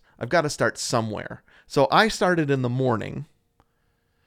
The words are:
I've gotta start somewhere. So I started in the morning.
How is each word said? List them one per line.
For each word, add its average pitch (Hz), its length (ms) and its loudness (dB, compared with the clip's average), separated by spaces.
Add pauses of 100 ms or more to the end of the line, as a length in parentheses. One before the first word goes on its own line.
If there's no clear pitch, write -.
(200)
I've 117 100 -8
gotta 156 200 2
start 120 280 -2
somewhere. 110 640 -4 (240)
So 143 240 2
I 202 160 6
started 175 440 0
in 135 120 0
the 123 60 0
morning. 123 560 -2 (1000)